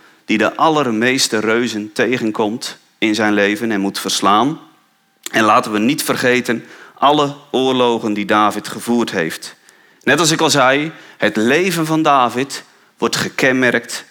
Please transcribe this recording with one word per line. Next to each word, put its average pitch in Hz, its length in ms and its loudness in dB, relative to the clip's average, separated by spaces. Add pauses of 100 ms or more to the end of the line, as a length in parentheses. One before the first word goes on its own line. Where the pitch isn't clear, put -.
(260)
die 110 120 0
de 101 180 0
allermeeste 127 840 0
reuzen 110 540 -2
tegenkomt 117 840 -2 (200)
in 107 180 0
zijn 107 180 0
leven 104 380 0
en 98 100 -2
moet 98 180 -4
verslaan. 107 600 0 (720)
En 110 120 0
laten 113 280 2
we 107 80 0
niet 139 240 0
vergeten 123 640 0 (320)
alle 143 380 2 (160)
oorlogen 120 600 0
die 104 120 -4
David 104 420 0
gevoerd 117 440 -2
heeft. 82 440 -6 (480)
Net 143 160 2
als 156 120 2
ik 156 100 0
al 156 80 2
zei, 139 420 2 (260)
het 104 180 0
leven 160 500 0
van 160 160 -2
David 131 600 0 (360)
wordt 113 160 -2
gekenmerkt 120 960 0